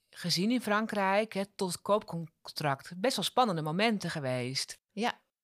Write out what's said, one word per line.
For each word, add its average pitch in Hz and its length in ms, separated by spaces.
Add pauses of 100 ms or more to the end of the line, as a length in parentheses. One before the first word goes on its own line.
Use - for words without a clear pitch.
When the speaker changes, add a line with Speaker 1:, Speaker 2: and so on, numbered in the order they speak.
(100)
Speaker 1:
gezien 175 400
in 247 100
Frankrijk, 214 720
hè, 196 140
tot - 360
koopcontract. - 1160
Best 254 160
wel 190 80
spannende 196 380
momenten 185 480
geweest. 127 680 (140)
Speaker 2:
Ja. 220 300 (220)